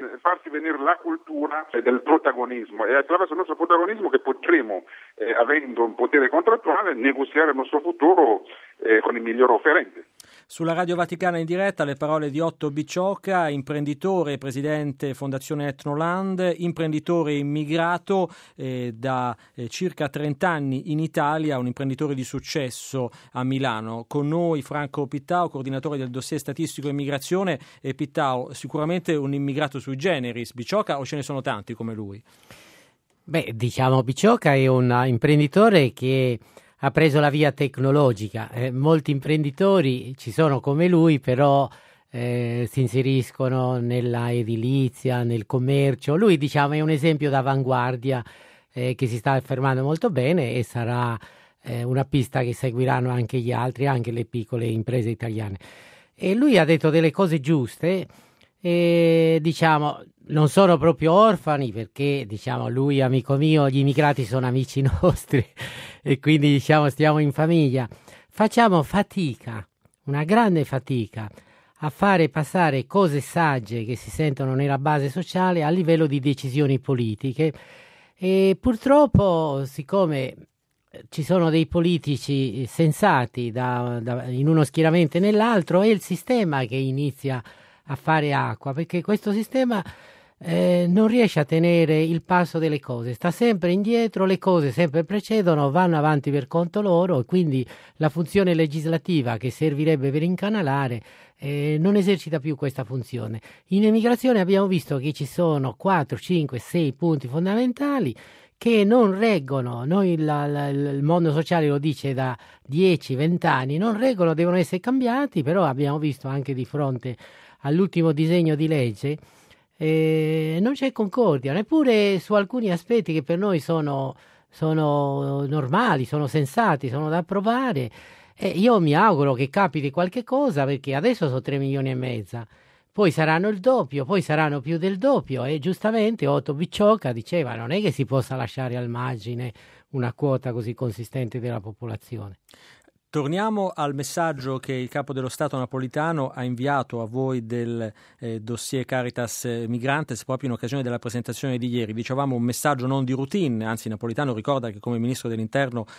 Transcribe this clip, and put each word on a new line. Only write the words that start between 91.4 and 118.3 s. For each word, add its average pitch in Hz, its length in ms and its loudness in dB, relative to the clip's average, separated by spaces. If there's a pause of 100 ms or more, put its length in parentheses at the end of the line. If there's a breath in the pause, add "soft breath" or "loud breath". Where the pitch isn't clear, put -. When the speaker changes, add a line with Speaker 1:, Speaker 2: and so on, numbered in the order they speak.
Speaker 3:
tenere 160 560 4
il 160 200 0
passo 180 380 0
delle 156 200 0
cose, 120 340 -6
sta 175 180 -2
sempre 196 400 0
indietro, 208 540 0
le 190 120 2
cose 165 340 2
sempre 160 320 0
precedono, 180 640 2
vanno 175 280 2
avanti 147 340 2
per 139 160 -2
conto 170 340 -2
loro, 180 380 2
e 120 60 -2
quindi 147 400 0 (320 loud breath)
la 156 120 0
funzione 175 440 0
legislativa 156 840 0
che 127 120 -4
servirebbe 147 640 0
per 151 120 -2
incanalare, 151 800 -2 (360 soft breath)
eh, 143 420 -4
non 196 160 2
esercita 175 440 0
più 147 160 -4
questa 131 300 -4
funzione. 113 560 -8 (260 loud breath)
In 196 160 2
emigrazione 226 560 4
abbiamo 196 280 2
visto 175 300 -2
che 139 140 -4
ci 143 140 -6
sono 143 500 0
quattro, 165 420 0
cinque, 151 420 -2
sei 160 340 -2
punti 151 340 -2
fondamentali 226 880 -2 (420 loud breath)
che 220 280 4
non 208 320 4
reggono. 135 640 -2
Noi, 175 340 2
la, 147 300 0
la, 143 220 -2
il 139 340 -2
mondo 165 300 2
sociale 160 340 2
lo 143 120 0
dice 143 340 -2
da 127 240 -4 (280 soft breath)
dieci, 160 480 2
venti 165 320 0
anni, 139 320 0
non 208 200 0
reggono, 202 360 2
devono 175 220 2
essere 185 240 0
cambiati, 247 640 0
però 170 220 2
abbiamo 143 340 0
visto 143 300 -4
anche 139 240 -4
di 127 100 -4
fronte 131 540 -4 (460 loud breath)
all'ultimo 165 480 2
disegno 160 440 2